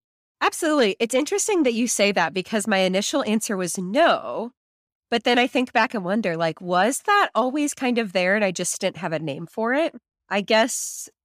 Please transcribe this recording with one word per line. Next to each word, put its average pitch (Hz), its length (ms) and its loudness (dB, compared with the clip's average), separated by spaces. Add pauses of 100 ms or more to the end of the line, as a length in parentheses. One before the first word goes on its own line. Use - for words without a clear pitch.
(420)
Absolutely. 302 580 2
It's 233 140 -2
interesting 359 480 0
that 254 100 2
you 233 160 0
say 202 240 2
that 175 220 0
because 196 340 -2
my 196 120 2
initial 196 440 0
answer 214 320 -2
was 185 220 -4
no. 196 720 0 (580)
But 233 140 -2
then 240 160 2
I 240 80 4
think 254 260 -2
back 220 220 2
and 202 100 -4
wonder, 185 320 -2
like, 165 240 -2
was 180 460 0
that 403 260 4
always 262 420 0
kind 247 240 0
of 214 140 -4
there 185 220 2
and 214 100 2
I 190 60 2
just 175 300 -6
didn't 185 160 -2
have 165 160 -6
a 156 80 -2
name 165 260 -6
for 226 260 -4
it? 311 220 0 (340)
I 196 120 -2
guess - 680 0 (160)